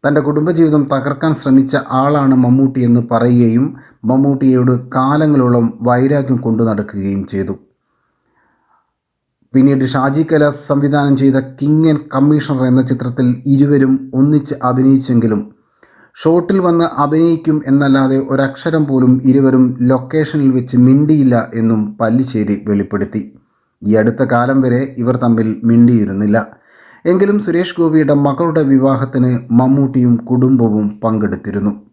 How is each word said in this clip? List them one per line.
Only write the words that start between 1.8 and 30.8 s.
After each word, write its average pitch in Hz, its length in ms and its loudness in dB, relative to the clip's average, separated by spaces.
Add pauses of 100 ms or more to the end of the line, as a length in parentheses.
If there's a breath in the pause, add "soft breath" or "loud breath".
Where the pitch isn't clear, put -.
ആളാണ് 139 440 0
മമ്മൂട്ടി 131 440 0
എന്ന് 120 220 2
പറയുകയും 120 560 2 (420 loud breath)
മമ്മൂട്ടിയോട് 131 640 2 (240)
കാലങ്ങളോളം 131 720 2 (220)
വൈരാഗ്യം 127 580 0
കൊണ്ടു 113 240 0
നടക്കുകയും 98 520 -6 (100)
ചെയ്തു. 98 220 -6 (2000)
പിന്നീട് 135 380 2
ഷാജി 139 380 -2
കൈലാസ് 147 400 0
സംവിധാനം 143 500 0
ചെയ്ത 135 180 2 (200)
കിങ് 156 320 0
ആൻഡ് 147 120 0 (120)
കമ്മീഷണർ 143 560 0
എന്ന 127 200 2
ചിത്രത്തിൽ 127 380 -2 (240)
ഇരുവരും 139 420 2 (260)
ഒന്നിച്ച് 143 360 0 (140)
അഭിനയിച്ചെങ്കിലും 127 720 2 (800 soft breath)
ഷോട്ടിൽ 175 440 0
വന്ന് 170 220 2 (160)
അഭിനയിക്കും 160 540 0 (120)
എന്നല്ലാതെ 135 480 2 (160)
ഒരക്ഷരം 139 560 -2
പോലും 131 240 2 (160)
ഇരുവരും 131 340 4 (260)
ലൊക്കേഷനിൽ 139 680 0
വെച്ച് 127 300 -2
മിണ്ടിയില്ല 139 500 4 (240)
എന്നും 113 220 0 (180)
പല്ലിശ്ശേരി 113 560 -2 (140)
വെളിപ്പെടുത്തി. 101 520 -4 (600)
ഈ 101 200 -2
അടുത്ത 113 220 0 (100)
കാലം 127 320 0
വരെ 123 160 0 (220)
ഇവർ 123 200 0
തമ്മിൽ 113 240 2 (220)
മിണ്ടിയിരുന്നില്ല. 107 680 2 (760 soft breath)
എങ്കിലും 202 340 2
സുരേഷ് 180 320 -4
ഗോപിയുടെ 156 480 2
മകളുടെ 156 460 0
വിവാഹത്തിന് 131 600 0 (280)
മമ്മൂട്ടിയും 131 560 2 (140)
കുടുംബവും 120 600 0 (140)